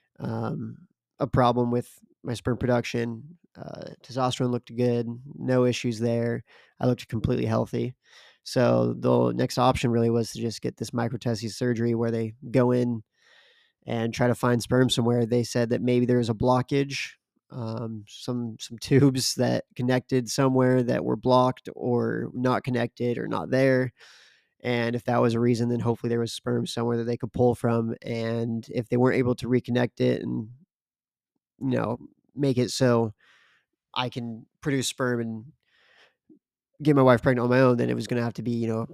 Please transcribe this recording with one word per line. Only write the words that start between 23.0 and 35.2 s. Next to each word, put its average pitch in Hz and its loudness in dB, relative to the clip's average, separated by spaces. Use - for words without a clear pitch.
or 113 -6
not 104 -6
there. 127 2
And 120 -2
if 113 -8
that 120 2
was 120 4
a 117 0
reason, 120 2
then 120 -2
hopefully 117 -2
there 117 0
was 117 -4
sperm 120 -4
somewhere 117 -2
that 117 -4
they 120 -4
could - -8
pull 123 4
from. 117 0
And 117 -4
if 120 -4
they 123 0
weren't 123 4
able 123 0
to 117 -6
reconnect 123 0
it 123 0
and, 120 -6
you 127 0
know, 113 -2
make 135 0
it 120 0
so 117 2
I 127 -4
can 117 -10
produce 139 -2
sperm 123 -2